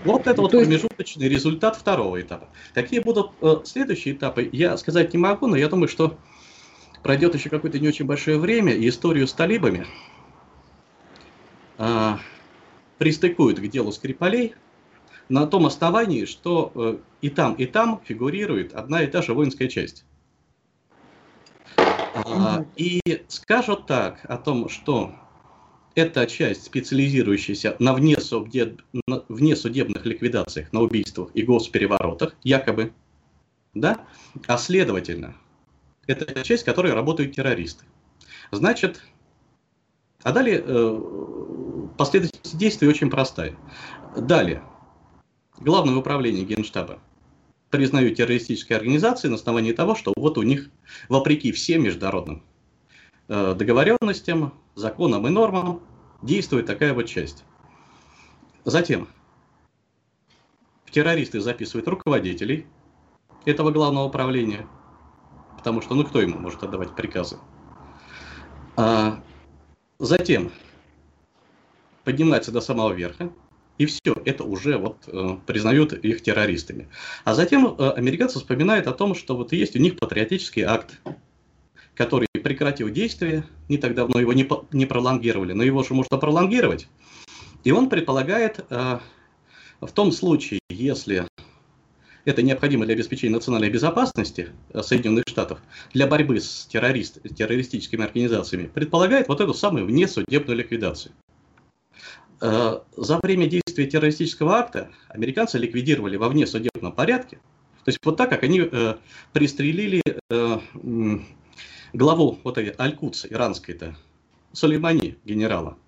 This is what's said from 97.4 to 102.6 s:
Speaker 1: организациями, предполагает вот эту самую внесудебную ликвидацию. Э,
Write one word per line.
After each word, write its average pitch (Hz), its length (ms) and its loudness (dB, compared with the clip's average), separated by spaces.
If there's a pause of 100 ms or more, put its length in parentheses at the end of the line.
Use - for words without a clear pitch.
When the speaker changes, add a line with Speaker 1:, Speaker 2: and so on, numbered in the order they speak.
Speaker 1:
организациями, 117 640 -2
предполагает 190 600 2
вот 147 140 0
эту 196 120 0
самую 156 320 0
внесудебную 131 720 0
ликвидацию. 110 560 -6 (1300)
Э, 113 380 0 (180)